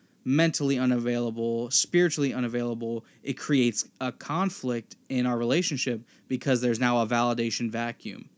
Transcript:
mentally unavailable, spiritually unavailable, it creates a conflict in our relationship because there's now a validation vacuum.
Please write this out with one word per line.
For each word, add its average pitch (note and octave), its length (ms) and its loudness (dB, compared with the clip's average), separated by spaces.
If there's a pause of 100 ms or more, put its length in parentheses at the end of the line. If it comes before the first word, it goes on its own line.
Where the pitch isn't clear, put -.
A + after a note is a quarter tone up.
(240)
mentally C#3+ 540 2
unavailable, A#2+ 920 -2
spiritually D3+ 600 2
unavailable, A#2 720 -2 (180)
it - 120 -4
creates B2 540 2 (120)
a B2+ 120 -4
conflict C#3+ 840 -4 (120)
in B2+ 180 0
our B2 100 0
relationship B2 680 0 (260)
because B2+ 320 0
there's A#2+ 200 2
now B2 220 4
a A2+ 40 2
validation A#2 640 0
vacuum. A#2 680 -8